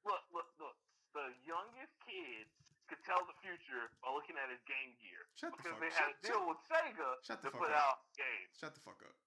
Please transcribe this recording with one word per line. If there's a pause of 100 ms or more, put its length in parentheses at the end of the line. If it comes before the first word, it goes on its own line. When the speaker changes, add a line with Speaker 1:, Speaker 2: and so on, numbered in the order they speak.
Speaker 1:
Look,
look,
look! (320)
The (160)
youngest (160)
kid (400)
could
tell
the
future
by
looking
at
his
Game
Gear.
Speaker 2:
Shut
the
Speaker 1:
Because
Speaker 2:
fuck
Speaker 1:
they
Speaker 2:
up.
Speaker 1:
had
Speaker 2:
Shut,
Speaker 1:
a
deal
Speaker 2:
shut,
Speaker 1:
with (100)
Sega (100)
Speaker 2:
shut
the
Speaker 1:
to
Speaker 2:
fuck
Speaker 1:
put
Speaker 2:
up.
Speaker 1:
out (180)
games.
Speaker 2:
Shut
the
fuck
up. (120)